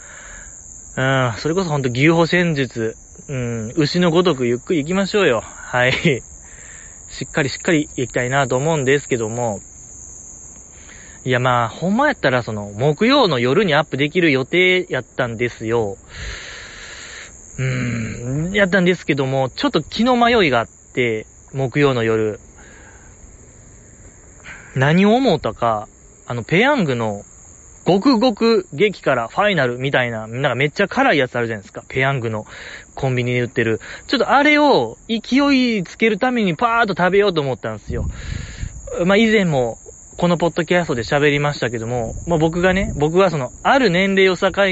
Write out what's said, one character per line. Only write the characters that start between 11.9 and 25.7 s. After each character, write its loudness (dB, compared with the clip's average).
ま 2
や 2
っ -14
た 0
ら 2
そ -8
の、 -8
木 0
曜 4
の 0
夜 2
に 0
ア 4
ッ -4
プ -8
で 0
き -2
る 4
予 2
定 2
や -4
っ -8
た -4
ん -6
で -2
す -10
よ。 -2
う -2
ー -6
ん、 -8
や 2
っ 2
た 2
ん 4
で 4
す -10
け 0
ど 0
も、 0
ち -4
ょ 2
っ -6
と 0
気 -2
の 4
迷 4
い 2
が 2
あ 2
っ -10
て、 -4
木 -2
曜 4
の 0
夜。 0
何 4
を 6
思 4
っ -2
た -4
か、 -2